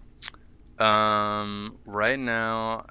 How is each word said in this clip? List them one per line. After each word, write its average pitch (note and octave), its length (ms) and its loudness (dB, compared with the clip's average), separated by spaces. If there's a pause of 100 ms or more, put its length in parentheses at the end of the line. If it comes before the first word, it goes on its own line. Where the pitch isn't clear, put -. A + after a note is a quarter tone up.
(760)
Um, G#2+ 1080 2
right G#2+ 340 0
now, A2+ 720 -2